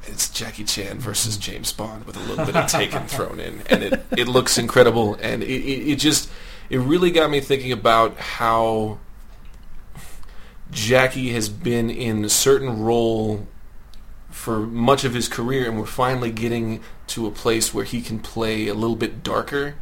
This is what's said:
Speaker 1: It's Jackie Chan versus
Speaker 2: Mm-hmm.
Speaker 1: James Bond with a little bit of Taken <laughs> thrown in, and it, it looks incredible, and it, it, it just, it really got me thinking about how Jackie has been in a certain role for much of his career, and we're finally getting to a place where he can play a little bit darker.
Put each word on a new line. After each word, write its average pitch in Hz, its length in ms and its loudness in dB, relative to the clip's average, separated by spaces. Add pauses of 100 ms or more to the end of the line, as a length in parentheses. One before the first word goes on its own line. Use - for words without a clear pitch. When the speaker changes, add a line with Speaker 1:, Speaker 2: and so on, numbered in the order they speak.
Speaker 1:
It's - 240 -4
Jackie 110 360 -8
Chan 101 340 -4
versus 107 400 -2
Speaker 2:
Mm-hmm. 107 140 -6
Speaker 1:
James 117 200 -6
Bond 110 320 -8
with 107 120 -14
a 98 40 -10
little 156 240 -4
bit 139 120 0
of 165 120 2
Taken 123 380 0
<laughs> - 0 -
thrown - 320 -4
in, 85 320 -10
and 185 140 4
it, 233 200 0 (120)
it 120 100 2
looks 123 320 4
incredible, 117 640 6
and 113 220 -2
it, - 40 -6
it, 131 440 -2
it 135 80 2
just, 139 280 2 (400)
it 131 100 0
really 170 340 4
got 156 180 6
me 143 100 2
thinking 135 300 0
about 113 480 4
how 113 800 2 (1700)
Jackie 127 580 2
has 113 180 0
been 117 420 0
in 107 340 -2
a 107 40 -2
certain 135 540 4
role 110 640 2 (840)
for 113 300 -4
much 117 440 4
of 120 100 0
his 117 140 0
career, 127 400 0
and 110 100 -2
we're 107 80 -2
finally 123 460 0
getting 113 480 -2 (280)
to 113 180 -4
a 101 40 -2
place 113 440 0
where 101 100 0
he 117 160 -4
can 113 180 -6
play 110 480 -2
a 104 80 0
little 113 220 0
bit 110 260 -4
darker. 143 600 -2